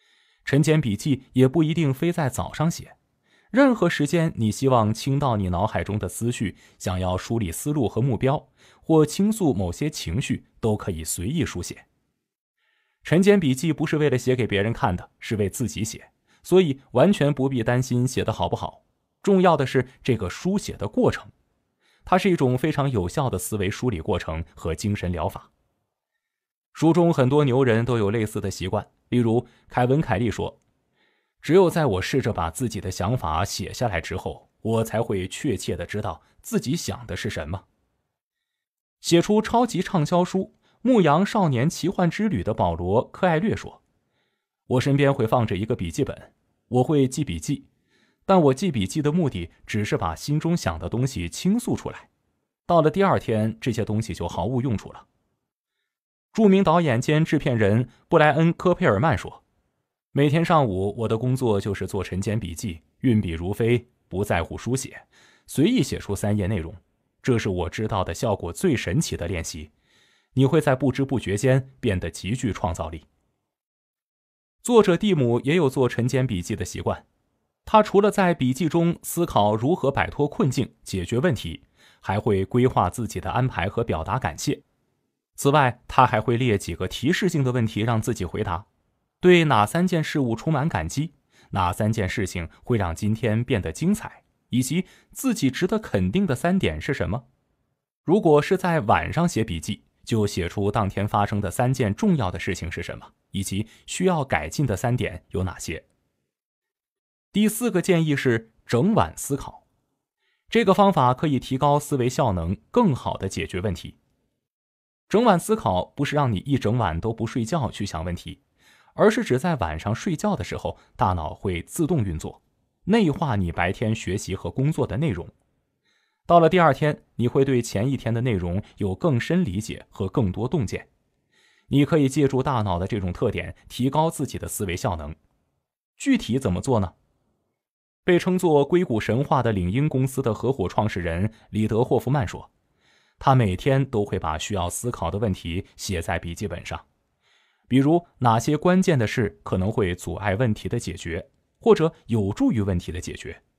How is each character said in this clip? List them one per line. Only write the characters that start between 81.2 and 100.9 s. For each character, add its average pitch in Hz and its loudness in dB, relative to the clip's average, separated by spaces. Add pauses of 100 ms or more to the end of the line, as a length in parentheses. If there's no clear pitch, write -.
题， - -10 (360)
还 101 -4
会 101 0
规 123 2
划 113 2
自 107 -6
己 - -8
的 90 -8
安 127 0
排 95 -4
和 117 -4
表 80 -4
达 107 -4
感 76 -6
谢。 - -4 (720)
此 - 0
外， 139 2
他 131 4
还 110 2
会 117 0
列 117 2
几 87 -10
个 92 -4
提 127 -2
示 185 0
性 160 0
的 127 0
问 120 2
题 107 -2
让 113 0
自 123 -2
己 101 -6
回 92 -4
答， 92 -6 (520)
对 180 8
哪 113 4
三 175 0
件 160 0
事 - -2
物 113 0
充 160 -2
满 147 0
感 82 -4
激， 151 -6 (360)
哪 90 0
三 107 0
件 113 -2
事 92 -4
情 85 -8 (120)
会 120 -2
让 90 -2
今 107 -2
天 110 0
变 120 -2
得 82 -6
精 190 0
彩， - -10 (260)
以 - 0
及 180 -2 (260)
自 254 -4
己 135 0
值 175 -2
得 220 0
肯 95 -2
定 196 0
的 127 0
三 185 0
点 80 -2
是 139 -4
什 92 -4
么。 113 -6 (800)
如 196 4
果 151 6
是 180 0
在 170 0
晚 92 2
上 165 0
写 110 0
笔 85 -4
记， - -8 (200)
就 107 0
写 90 -2
出 101 -2
当 98 0
天 101 -2